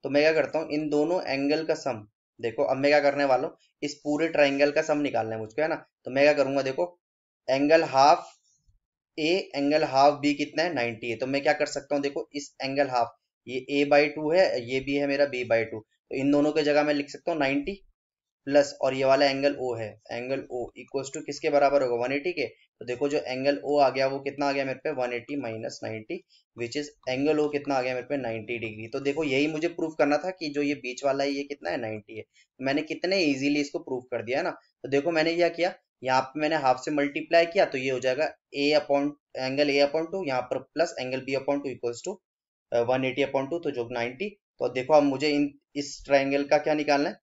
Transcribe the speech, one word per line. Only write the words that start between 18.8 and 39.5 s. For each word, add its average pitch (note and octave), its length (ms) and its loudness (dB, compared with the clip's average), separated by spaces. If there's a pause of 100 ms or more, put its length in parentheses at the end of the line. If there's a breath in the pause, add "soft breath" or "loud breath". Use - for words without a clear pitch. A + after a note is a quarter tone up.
और C3+ 120 0
ये C3+ 120 0
वाला C#3 200 6
एंगल C#3 360 2
O A#2+ 180 -4
है, G#2+ 220 -10 (100)
एंगल B2 420 -6
O B2 80 -6 (200)
equals C3+ 360 -8
to D3 80 -10
किसके D3 240 -4
बराबर C#3 340 4
होगा? A#2+ 120 0
वन B2 160 -2
एटी C#3+ 200 -4
के। D3+ 160 -4
तो - 380 -18
देखो B2 240 -4
जो D3 80 -2
एंगल C3 520 -2
O D3 120 4
आ C3 80 6
गया C3+ 180 0
वो C#3 120 -4
कितना C#3 300 -4
आ - 20 0
गया C#3 140 -2
मेरे C3 140 -6
पे? D#3+ 120 -4
वन C3 220 -2
एटी A#2+ 220 -8
माइनस A#2 480 -8
नाइंटी, A2 400 -8 (360 soft breath)
which A#2+ 180 -6
is D3 80 -4 (240)
एंगल C#3+ 300 2
O D3 120 2
कितना C#3 240 -2
आ C3 60 2
गया B2+ 120 -2
मेरे B2 120 -6
पे? C#3+ 120 -4
नाइंटी A2+ 420 -6
डिग्री। A2 280 -10
तो C3+ 120 -6
देखो C#3+ 240 -2
यही C#3+ 240 2
मुझे D#3 200 -2
प्रूफ E3 300 -6
करना D3 200 2
था F3+ 140 -4
कि E3 180 -8
जो C#3+ 120 -4
ये C#3+ 140 0
बीच B2 300 -10
वाला C#3 180 0
है C#3+ 80 -2
ये C#3 120 -4
कितना C#3+ 260 -10
है? E3+ 80 -4
नाइंटी A2 400 -10
है। G#2 60 -12 (380 soft breath)
मैंने C#3 200 0
कितने F3 360 -4
ईजीली C#3+ 440 2
इसको - 180 -4
प्रूफ B2+ 320 -6
कर A2+ 120 -4
दिया A#2+ 140 -2
है E3 60 -2
ना। E3+ 80 -4
तो - 380 -16
देखो C#3+ 220 0
मैंने E3 240 2
क्या E3+ 140 4
किया, E3+ 240 -2 (300)
यहाँ C3 180 2
पे - 180 -8
मैंने D#3 160 0
हाफ C3 300 2
से D#3+ 60 -4
मल्टीप्लाई D3+ 540 2
किया E3+ 200 2
तो C#3+ 120 -6
ये C3 140 -2
हो B2+ 80 -2
जाएगा C3 340 0 (260)
A C#3+ 160 2
upon, C#3+ 360 2 (260)
एंगल C3+ 320 0